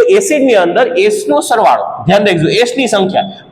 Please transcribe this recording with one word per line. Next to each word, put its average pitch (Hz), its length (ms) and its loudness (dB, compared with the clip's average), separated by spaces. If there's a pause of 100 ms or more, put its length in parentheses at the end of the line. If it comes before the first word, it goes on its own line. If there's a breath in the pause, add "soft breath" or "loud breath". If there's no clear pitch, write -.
(180)
એસિડની 294 360 0
અંદર 175 440 0
એસ 208 320 -2
નો 294 100 2
સરવાળો, 180 680 0
ધ્યાન 202 220 2
રાખજો, 160 200 0
એસ 226 300 0
ની 262 100 -2
સંખ્યા 180 360 0 (280 loud breath)